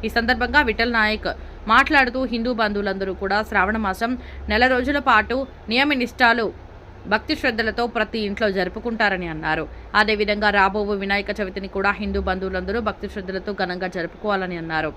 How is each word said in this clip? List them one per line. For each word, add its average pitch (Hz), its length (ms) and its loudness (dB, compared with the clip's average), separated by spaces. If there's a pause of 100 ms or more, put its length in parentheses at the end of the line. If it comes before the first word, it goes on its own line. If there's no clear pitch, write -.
ఈ 220 100 0
సందర్భంగా 240 520 2
విఠల్ 233 300 0
నాయక్ 214 320 0 (420)
మాట్లాడుతూ, 262 480 4 (140)
హిందూ 233 260 -2
బంధువులందరూ 202 540 0 (100)
కూడా 196 140 2 (120)
శ్రావణ 208 360 2
మాసం 196 260 -2 (400)
నెల 226 220 6
రోజుల 262 360 0
పాటు 226 280 4 (340)
నియమనిష్టాలు, 247 760 4 (680)
భక్తి 262 280 0
శ్రద్ధలతో 226 440 0 (120)
ప్రతి 220 300 -2
ఇంట్లో 202 220 0 (100)
జరుపుకుంటారని 196 760 0
అన్నారు. 156 300 -2 (360)
అదేవిధంగా 208 580 2
రాబోవు 202 360 2 (100)
వినాయక 202 360 -2
చవితిని 190 360 -6
కూడా 196 160 2 (100)
హిందూ 202 260 -2
బంధువులందరూ 185 520 -4 (100)
భక్తి 196 240 -8
శ్రద్ధలతో 190 380 -6 (100)
ఘనంగా 180 340 -4
జరుపుకోవాలని 180 680 -4
అన్నారు. 156 340 -2